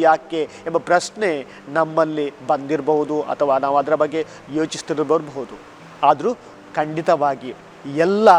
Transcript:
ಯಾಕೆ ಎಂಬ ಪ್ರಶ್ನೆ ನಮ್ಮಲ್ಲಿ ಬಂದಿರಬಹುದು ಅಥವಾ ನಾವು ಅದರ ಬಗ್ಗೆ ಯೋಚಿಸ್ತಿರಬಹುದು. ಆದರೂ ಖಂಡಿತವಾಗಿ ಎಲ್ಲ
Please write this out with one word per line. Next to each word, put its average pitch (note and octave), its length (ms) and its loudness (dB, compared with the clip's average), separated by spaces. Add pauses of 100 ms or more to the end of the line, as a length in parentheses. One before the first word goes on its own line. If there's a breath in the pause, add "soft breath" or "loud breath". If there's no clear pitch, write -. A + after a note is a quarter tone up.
ಯಾಕೆ D#3+ 320 0 (260 loud breath)
ಎಂಬ E3 120 0 (100)
ಪ್ರಶ್ನೆ F3 420 0 (460 loud breath)
ನಮ್ಮಲ್ಲಿ D#3 500 0 (240)
ಬಂದಿರಬಹುದು D3 680 -2 (160)
ಅಥವಾ C#3 220 0 (100)
ನಾವು C#3 160 0
ಅದರ C#3 220 0
ಬಗ್ಗೆ D3+ 180 -2 (380 loud breath)
ಯೋಚಿಸ್ತಿರಬಹುದು. D3 1000 -4 (520)
ಆದರೂ D#3 240 2 (460 loud breath)
ಖಂಡಿತವಾಗಿ D3+ 720 -2 (540)
ಎಲ್ಲ G#3 220 4 (100)